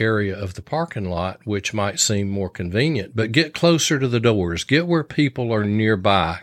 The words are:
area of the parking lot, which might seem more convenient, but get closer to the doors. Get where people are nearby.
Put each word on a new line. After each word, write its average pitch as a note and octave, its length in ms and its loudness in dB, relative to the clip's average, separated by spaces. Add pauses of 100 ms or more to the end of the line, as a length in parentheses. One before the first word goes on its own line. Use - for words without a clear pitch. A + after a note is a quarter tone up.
area G#2+ 380 0
of G2 160 -8
the - 80 -14
parking C#3 480 -4
lot, F2+ 340 -4
which G#2 300 -4
might G2+ 240 -2
seem G2+ 300 0
more G2 200 -4
convenient, G#2+ 680 -2
but A2 160 0
get D3+ 220 0
closer E3 440 2
to C3+ 80 -2
the A#2+ 140 0
doors. F#2+ 420 2
Get D#3+ 240 2
where E3+ 180 2
people B2+ 480 -2
are G#2+ 120 2
nearby. G2+ 800 2